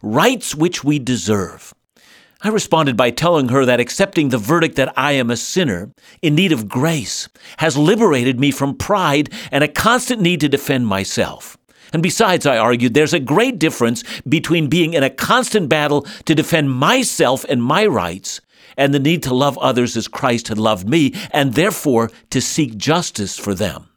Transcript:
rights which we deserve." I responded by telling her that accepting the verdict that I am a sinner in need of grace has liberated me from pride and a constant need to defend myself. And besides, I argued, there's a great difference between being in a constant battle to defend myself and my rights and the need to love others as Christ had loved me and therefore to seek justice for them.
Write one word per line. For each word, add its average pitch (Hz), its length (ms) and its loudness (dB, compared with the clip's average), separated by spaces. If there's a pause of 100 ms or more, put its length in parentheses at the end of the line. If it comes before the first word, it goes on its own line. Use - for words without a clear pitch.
rights 165 500 0
which 165 300 -2
we 147 160 2
deserve." 104 720 -4 (680)
I 202 60 0
responded 180 460 0
by 123 140 4
telling 147 400 2
her 131 160 4
that 123 140 2
accepting 160 500 0
the 123 80 0
verdict 156 380 0
that 127 200 0
I 143 180 0
am 123 180 0
a 117 60 -2
sinner 110 520 -2 (320)
in 151 140 2
need 185 160 2
of 113 180 -2
grace 135 600 -4 (280)
has 156 200 0
liberated 147 640 2
me 143 120 2
from 139 240 -2
pride 151 560 0 (200)
and 139 120 0
a 147 60 -2
constant 233 520 0
need 175 200 0
to 147 80 2
defend 131 360 0
myself. 98 720 -4 (360)
And 160 80 0
besides, 185 440 0
I 135 120 2
argued, 120 360 2
there's 147 200 4
a 175 60 2
great 185 400 0
difference 120 420 0 (260)
between 156 400 0
being 165 260 0
in 147 100 2
a 135 60 2
constant 220 580 0
battle 147 380 0 (180)
to 160 120 2
defend 151 360 0
myself 143 800 0
and 127 120 0
my 156 240 2
rights 98 540 -2 (380)
and 139 160 2
the 143 60 2
need 151 240 0
to 127 100 -2
love 135 240 0
others 123 400 0
as 113 100 -4
Christ 120 400 -4
had 107 100 -4
loved 110 300 0
me 143 260 2 (180)
and 139 220 0
therefore 135 560 0 (200)
to 131 100 -2
seek 120 380 -4
justice 135 600 -2
for 101 160 -4
them. 92 440 -6